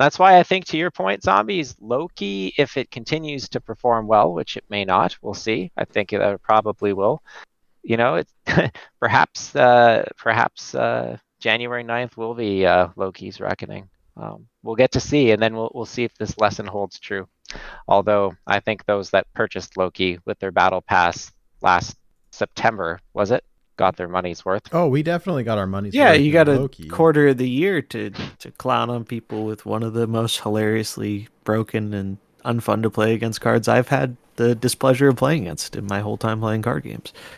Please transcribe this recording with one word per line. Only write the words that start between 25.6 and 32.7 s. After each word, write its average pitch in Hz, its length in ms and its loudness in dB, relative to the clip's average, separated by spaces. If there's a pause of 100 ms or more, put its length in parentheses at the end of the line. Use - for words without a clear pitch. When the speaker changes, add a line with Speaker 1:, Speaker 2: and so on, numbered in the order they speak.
Speaker 2:
money's 98 280 -6
Speaker 3:
Yeah, 254 180 6
Speaker 2:
worth 151 80 6
Speaker 3:
you 143 80 4
Speaker 2:
in 147 40 2
Speaker 3:
got 160 160 6
a 135 120 4
Speaker 2:
Loki. 135 280 -8
Speaker 3:
quarter 151 400 4
of 135 80 4
the 127 120 -2
year 156 340 -2
to, 107 280 -8 (280)
to - 140 -18
clown 120 380 -2
on 117 140 -6
people 113 400 -8
with 107 220 -8
one 107 180 -4
of 113 80 -6
the 117 140 0
most 113 340 -2
hilariously 107 880 -2 (160)
broken 107 500 -2
and 98 220 -6 (280)
unfun 113 380 -2